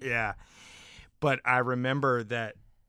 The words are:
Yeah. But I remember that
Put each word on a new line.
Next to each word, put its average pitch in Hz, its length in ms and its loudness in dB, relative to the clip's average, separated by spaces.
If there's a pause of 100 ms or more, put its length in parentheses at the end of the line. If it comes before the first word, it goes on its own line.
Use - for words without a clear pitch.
Yeah. 117 300 -2 (840)
But 139 260 0
I 127 140 4
remember 127 680 0
that 113 320 -6 (320)